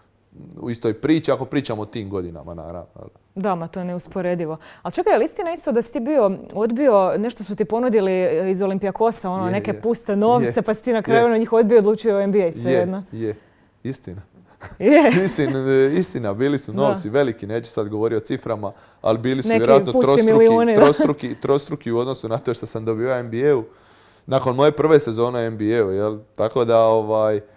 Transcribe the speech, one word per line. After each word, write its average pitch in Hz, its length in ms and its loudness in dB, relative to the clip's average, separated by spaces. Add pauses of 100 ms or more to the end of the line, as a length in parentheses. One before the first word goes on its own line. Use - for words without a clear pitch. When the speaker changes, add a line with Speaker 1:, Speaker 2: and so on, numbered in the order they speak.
(560)
Speaker 1:
u - 140 -10
istoj 117 240 -4
priči, 147 380 -2
ako 123 120 -6
pričamo 117 380 -6
o 104 40 -10
tim 104 240 -12
godinama, 87 440 -10
naravno, 82 420 -16
jel? - 120 -20 (260)
Speaker 2:
Da, 196 200 -4
ma 165 120 -8
to 180 140 -12
je 180 40 -8
neusporedivo. 175 720 -6 (260)
Al - 80 -10
čekaj, 370 220 -2
je 294 60 4
li 240 60 0
istina 339 280 -6
isto 330 200 -6
da 226 100 0
si - 100 -12
ti 294 80 -6
bio, 233 300 2 (240)
odbio, 220 640 2
nešto 220 260 -6
su 202 120 -10
ti 214 80 -2
ponudili, 214 480 0
e, 185 380 0
iz 190 100 -2
Olympiakosa, 196 680 -2
ono, 185 180 -4
Speaker 1:
Je, 180 60 -2
Speaker 2:
neke 208 180 -2
Speaker 1:
je. 104 100 -8
Speaker 2:
puste 220 360 -4
novce, 202 340 2
Speaker 1:
Je. 151 120 -2
Speaker 2:
pa 214 120 -4
si 214 80 -10
ti 247 100 -2
na 220 100 0
kraju, 233 180 2
Speaker 1:
Je. 233 60 6
Speaker 2:
ono, 226 120 2
njih 214 140 -2
odbio, 226 260 4
odlučio 208 380 2
o 196 40 2
N 196 120 0
B 208 80 2
A 165 120 0
svejedno? 175 600 -2
Speaker 1:
Je, 110 80 -10
je. 107 160 -4 (480)
Istina. 101 380 -12 (560)
Speaker 2:
Je. 294 360 6
Speaker 1:
<laughs> 185 80 2
Mislim, 139 360 -2
e, 135 360 4
istina, 123 400 -2
bili 135 240 0
su 107 140 -12
Speaker 2:
Da. 101 60 -6
Speaker 1:
novci 156 320 0
veliki, 123 360 0
neću 117 240 -6
sad 104 180 -4
govoriti 110 280 -2
o 107 100 -6
ciframa, 107 460 -6 (280)
ali 113 180 0
bili 127 240 -2
su 214 60 -6
Speaker 2:
Neki 226 100 2
Speaker 1:
vjerojatno 135 340 4
Speaker 2:
pusti 254 140 2
Speaker 1:
trostruki, 220 280 4
Speaker 2:
milijuni, 226 400 4
da. 208 60 6
Speaker 1:
trostruki, 147 540 4
trostruki 139 580 -4
u 113 60 0
odnosu 123 300 -4
na 113 100 -2
to 117 160 -4
što 120 120 -10
sam 110 180 -10
dobio 113 240 -2
u 131 60 -2
N 120 160 -6
B 123 200 0
A-u, 123 140 2 (600)
nakon 131 300 0
moje 147 160 4
prve 147 280 4
sezone 120 380 -2
u 117 40 -2
N 113 160 -6
B 107 60 -4 (120)
A-u, 104 140 2
jel? 104 280 -2 (180)
Tako 117 280 0
da, 113 160 4
ovaj, 110 600 2 (160)